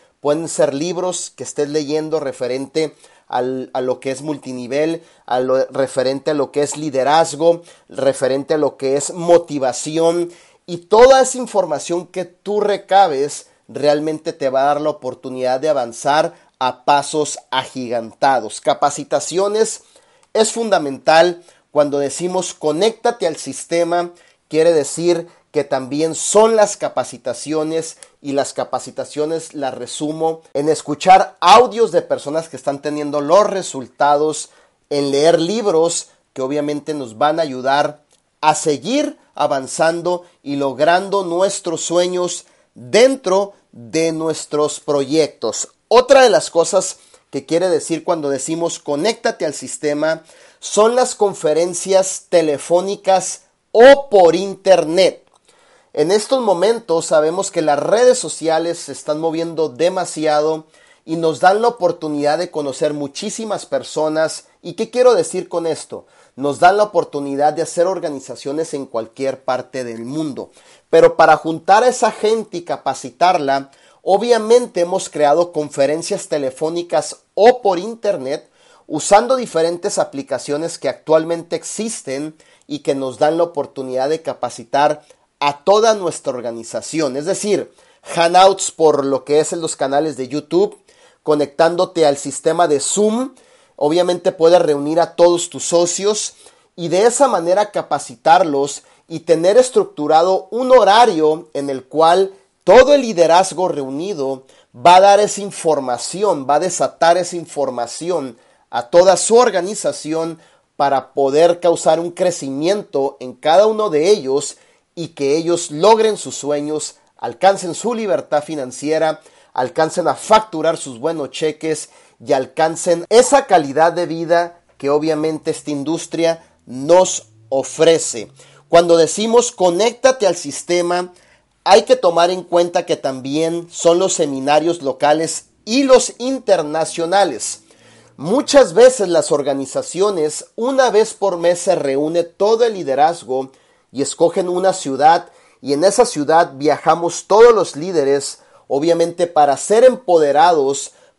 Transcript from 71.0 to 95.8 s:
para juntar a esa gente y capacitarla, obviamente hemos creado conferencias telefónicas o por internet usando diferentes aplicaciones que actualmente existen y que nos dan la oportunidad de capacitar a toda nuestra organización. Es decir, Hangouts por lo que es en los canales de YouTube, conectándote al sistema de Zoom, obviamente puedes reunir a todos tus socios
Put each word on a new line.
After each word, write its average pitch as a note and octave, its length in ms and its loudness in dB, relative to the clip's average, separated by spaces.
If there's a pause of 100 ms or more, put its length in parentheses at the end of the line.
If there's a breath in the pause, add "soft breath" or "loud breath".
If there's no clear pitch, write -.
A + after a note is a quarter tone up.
para D#3 220 6
juntar E3 440 0
a B3+ 60 2
esa A#3+ 220 0
gente G#3+ 480 -4
y E3+ 40 -10
capacitarla, C#3 1080 -2 (320 soft breath)
obviamente A3 800 2
hemos F3+ 260 -2
creado D#3 420 2
conferencias D3+ 800 -4
telefónicas D#3+ 880 -4 (180)
o A#3+ 280 4
por F#3 160 0
internet F#3 720 -6 (360 soft breath)
usando G#3+ 480 2
diferentes F3 640 -2
aplicaciones D3 840 -6
que C#3 120 -4
actualmente D#3+ 680 -2
existen D#3 800 -10 (300 soft breath)
y C#3+ 140 -10
que C#3+ 140 -2
nos C3 240 -6
dan D#3 200 2
la E3+ 60 2
oportunidad C3+ 640 -6
de D#3+ 100 -4
capacitar C3+ 800 -4 (360 soft breath)
a C#3+ 260 -4
toda G#3+ 300 4
nuestra E3+ 380 -6
organización. B2 840 -8
Es D3+ 100 -8
decir, F#3 440 -4 (320 soft breath)
Hangouts F3+ 680 4
por D3 340 2
lo C3+ 200 -2
que D3 160 2
es D#3 120 -4
en F3 80 -6
los D#3+ 160 -8
canales C#3+ 400 -2
de C3 120 -8
YouTube, D#3+ 500 -2 (440 soft breath)
conectándote E3 840 0
al C#3+ 100 2
sistema D#3+ 520 -2
de C#3+ 120 2
Zoom, A3+ 540 -2 (400 soft breath)
obviamente F3 580 0
puedes E3+ 300 4
reunir D3+ 360 -2
a E3 160 -2
todos F3 360 2
tus - 180 -10
socios F3+ 680 -2 (380 soft breath)